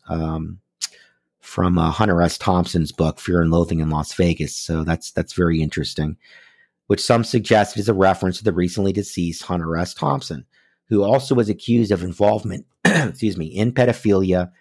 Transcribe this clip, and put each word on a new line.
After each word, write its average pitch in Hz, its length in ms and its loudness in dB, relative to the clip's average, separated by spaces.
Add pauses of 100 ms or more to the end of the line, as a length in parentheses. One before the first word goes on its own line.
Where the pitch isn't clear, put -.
um, 80 500 -6 (800)
from, 90 400 0
uh, 82 100 2
Hunter 92 320 2
S. 85 160 2
Thompson's 90 540 0
book, 80 280 -2
"Fear 87 220 2
and 82 80 4
Loathing 82 300 2
in 78 100 0
Las 76 240 -4
Vegas." 82 420 0
So 80 280 -4
that's, 82 280 -4
that's - 220 -6
very 85 280 0
interesting. 76 560 -6 (680)
Which - 160 0
some 117 200 2
suggested 107 560 2
is 101 100 -2
a 110 40 4
reference 95 460 2
to - 40 -10
the 104 100 0
recently 90 380 0
deceased 90 520 -6
Hunter 82 340 -4
S. 87 160 -4
Thompson, 135 520 -4 (440)
who 101 140 2
also 131 320 2
was 110 140 2
accused 117 420 0
of 90 120 0
involvement, 101 600 0 (100)
<clears throat> - 100 -2
excuse 117 520 0
me, 82 80 -4
in 107 280 -2
pedophilia, 95 880 2